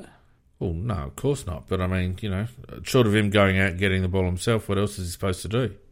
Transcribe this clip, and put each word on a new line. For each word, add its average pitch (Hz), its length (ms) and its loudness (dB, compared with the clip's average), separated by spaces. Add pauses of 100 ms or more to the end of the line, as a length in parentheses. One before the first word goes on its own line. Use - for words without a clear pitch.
(580)
Well, 92 140 -4
no, 95 220 -4
of 69 220 -8
course 139 300 -4
not. 82 220 -10
But, 92 120 -2
I 90 60 0
mean, 92 340 -2
you 110 80 -6
know, 98 180 -2 (360)
short - 240 4
of 101 80 4
him 104 160 4
going 98 280 6
out 98 120 4
and 87 80 -6
getting 95 240 2
the 92 60 0
ball 95 160 2
himself, 95 440 0
what 101 80 0
else 101 220 -2
is 92 80 -6
he 87 60 -8
supposed 95 300 -4
to - 60 -10
do? 117 260 -2 (180)